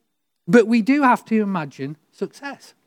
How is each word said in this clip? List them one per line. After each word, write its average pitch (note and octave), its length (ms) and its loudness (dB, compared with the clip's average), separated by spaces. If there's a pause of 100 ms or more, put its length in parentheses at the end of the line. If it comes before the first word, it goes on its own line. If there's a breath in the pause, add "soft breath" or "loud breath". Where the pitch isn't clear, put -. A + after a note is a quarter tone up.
(460)
but G#3+ 200 4
we A#3 160 0
do C#4 200 0
have B3 240 2
to A3 140 -2
imagine D#3 560 -8 (160)
success. - 640 -14 (120)